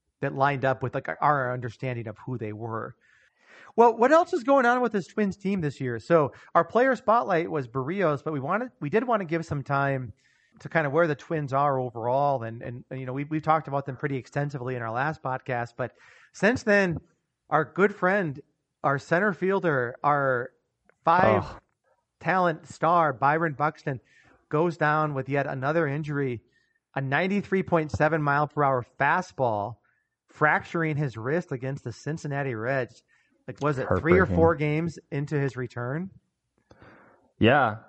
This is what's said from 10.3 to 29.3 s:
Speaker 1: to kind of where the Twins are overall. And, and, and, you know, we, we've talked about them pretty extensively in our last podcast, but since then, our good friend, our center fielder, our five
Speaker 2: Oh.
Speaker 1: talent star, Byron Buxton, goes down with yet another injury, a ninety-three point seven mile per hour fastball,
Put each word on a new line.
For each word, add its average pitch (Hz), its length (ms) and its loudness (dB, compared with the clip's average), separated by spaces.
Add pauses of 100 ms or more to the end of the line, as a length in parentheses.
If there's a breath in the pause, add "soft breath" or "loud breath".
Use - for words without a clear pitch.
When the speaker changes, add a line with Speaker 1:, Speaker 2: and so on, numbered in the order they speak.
Speaker 1:
to - 80 -14
kind 160 180 0
of 135 60 -4
where 165 160 4
the 147 80 -2
Twins 151 360 -6
are 139 280 2
overall. 123 640 -2
And, 117 180 -10
and, 123 260 -10
and, 131 120 -10
you 131 60 -10
know, 127 60 -8
we, 139 120 -6
we've 156 180 -4
talked 156 240 2
about 139 180 -4
them 131 120 -8
pretty 139 200 -4
extensively 131 600 -6
in 120 60 -8
our 113 100 -6
last 143 320 -4
podcast, 127 520 -4
but 120 140 -6 (420 soft breath)
since 240 300 0
then, 196 360 2 (520)
our 151 140 2
good 202 280 0
friend, 180 480 -2 (440)
our 139 160 2
center 190 320 0
fielder, 160 720 0
our 139 460 0 (540)
five 156 400 4
Speaker 2:
Oh. - 140 -14 (600)
Speaker 1:
talent 175 480 0
star, 160 440 2
Byron 147 420 0
Buxton, 143 440 -4 (520 soft breath)
goes 160 260 0
down 151 380 2
with 131 140 -4
yet 139 200 0
another 147 400 0
injury, 139 540 -4 (520)
a 139 60 -2
ninety-three 180 640 0
point 156 260 0
seven 156 320 0
mile 147 240 2
per 147 160 -4
hour 131 240 0 (140)
fastball, 123 760 0 (500)